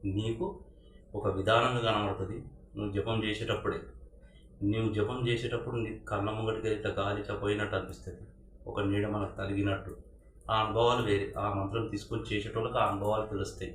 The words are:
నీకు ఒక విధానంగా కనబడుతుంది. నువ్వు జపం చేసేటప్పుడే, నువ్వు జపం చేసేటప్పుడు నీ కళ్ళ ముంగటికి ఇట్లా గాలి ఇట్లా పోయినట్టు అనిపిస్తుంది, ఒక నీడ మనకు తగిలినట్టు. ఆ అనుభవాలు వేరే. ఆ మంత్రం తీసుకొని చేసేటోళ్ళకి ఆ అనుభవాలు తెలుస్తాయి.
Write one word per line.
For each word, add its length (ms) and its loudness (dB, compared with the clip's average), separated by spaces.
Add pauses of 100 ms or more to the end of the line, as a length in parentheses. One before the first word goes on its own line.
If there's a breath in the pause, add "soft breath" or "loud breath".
నీకు 420 0 (680 loud breath)
ఒక 120 -2 (100)
విధానంగా 500 4
కనబడుతుంది. 500 0 (400)
నువ్వు 160 -2
జపం 320 0
చేసేటప్పుడే, 540 0 (880 loud breath)
నువ్వు 280 4
జపం 260 2 (100)
చేసేటప్పుడు 480 0
నీ 140 -2 (180)
కళ్ళ 220 0
ముంగటికి 380 0
ఇట్లా 220 0
గాలి 300 0
ఇట్లా 160 -4
పోయినట్టు 400 0
అనిపిస్తుంది, 460 -6 (440)
ఒక 140 -4
నీడ 280 4
మనకు 280 -2
తగిలినట్టు. 560 0 (580)
ఆ 140 4
అనుభవాలు 420 4
వేరే. 200 4 (120)
ఆ 160 0
మంత్రం 340 0
తీసుకొని 340 -4
చేసేటోళ్ళకి 560 -2
ఆ 120 6
అనుభవాలు 360 2
తెలుస్తాయి. 480 -4